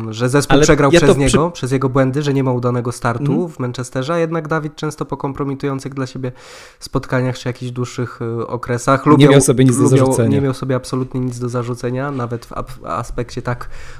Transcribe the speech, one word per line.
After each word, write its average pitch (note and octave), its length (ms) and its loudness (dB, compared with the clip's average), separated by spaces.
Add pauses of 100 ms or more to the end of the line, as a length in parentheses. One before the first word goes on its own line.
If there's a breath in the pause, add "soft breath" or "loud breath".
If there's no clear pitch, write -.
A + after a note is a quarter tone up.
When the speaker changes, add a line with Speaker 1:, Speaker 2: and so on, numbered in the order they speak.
(100)
Speaker 1:
że A2+ 180 -2
zespół C#3 260 2
Speaker 2:
Ale C#3 80 6
Speaker 1:
przegrał C#3+ 300 4
Speaker 2:
ja E3+ 80 8
Speaker 1:
przez C#3+ 80 6
Speaker 2:
to - 60 8
przy- C3+ 60 2 (160)
Speaker 1:
niego, D#3+ 140 2
przez C3 220 -6
jego C3+ 160 0
błędy, C3 340 0
że C#3+ 120 0
nie C3+ 100 0
ma C3 80 0
udanego B2 400 -2
startu A#2+ 400 -2
Speaker 2:
Mhm. F3 160 0
Speaker 1:
w D#3 100 -14
Manchesterze, C3 560 -4
a E3+ 40 0
jednak E3 300 -2
Dawid D#3 280 -4
często D#3 280 -6
po C#3 120 -6
kompromitujących C#3 800 -6
dla C3+ 120 -4
siebie B2+ 260 -8 (460 loud breath)
spotkaniach B2+ 600 -2
czy - 100 -8
jakichś B2 240 -8
dłuższych, B2 480 -6 (200)
y, A2 60 -6
okresach B2+ 600 -2
Speaker 2:
Nie D3 60 8
Speaker 1:
lubiał, C#3+ 200 10
Speaker 2:
miał C#3 80 8
sobie C3 240 4
nic B2 120 6
do - 60 2
Speaker 1:
lubiał, B2+ 160 6
Speaker 2:
zarzucenia. C3 300 2
Speaker 1:
nie C#3 120 2
miał C3+ 140 0
sobie C3 220 -4
absolutnie B2+ 440 -6
nic B2 180 -6
do B2 100 -4
zarzucenia, B2 640 -6
nawet A#2+ 360 -6
w - 60 -18
ap-, - 320 -12
aspekcie A#2 580 -6
tak B2 260 -6 (320 loud breath)